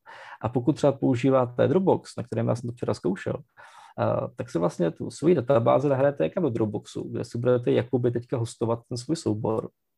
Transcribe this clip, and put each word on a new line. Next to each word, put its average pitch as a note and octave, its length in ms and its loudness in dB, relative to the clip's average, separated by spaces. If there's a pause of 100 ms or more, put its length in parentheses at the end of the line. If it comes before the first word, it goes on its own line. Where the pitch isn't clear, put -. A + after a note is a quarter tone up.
(420)
A - 80 -4
pokud C3 260 0
třeba C#3+ 160 4
používáte C3 760 2
Dropbox, D#3+ 500 2
na A2+ 60 -6
kterém A#2 240 -4
já A#2+ 80 0
jsem B2 140 -6
to A#2+ 40 -10
včera - 200 -4
zkoušel, - 440 -4
eh, - 960 -6
tak - 140 -10
si E3 100 -4
vlastně E3+ 320 -2
tu - 200 -10
svoji E3+ 240 2
databázi C3 540 2
nahrajete C#3 340 2
někam E3 200 -2
do C#3+ 60 0
Dropboxu, A2+ 600 -4
kde A#2 160 -6
si - 120 -10
budete B2 340 2
jakoby B2 400 2
teďka B2 260 -6
hostovat A#2 420 -4 (100)
ten B2+ 80 -8
svůj D#3 180 -4
soubor. A2 540 -2 (280)